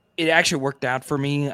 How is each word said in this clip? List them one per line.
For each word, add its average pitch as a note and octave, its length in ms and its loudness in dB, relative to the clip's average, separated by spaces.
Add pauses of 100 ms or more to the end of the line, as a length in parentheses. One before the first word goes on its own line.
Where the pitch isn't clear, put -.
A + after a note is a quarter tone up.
(160)
it E3 120 0
actually E3 320 2
worked C3+ 240 -4
out B2+ 200 -2
for D3+ 140 -4
me. C#3+ 360 -2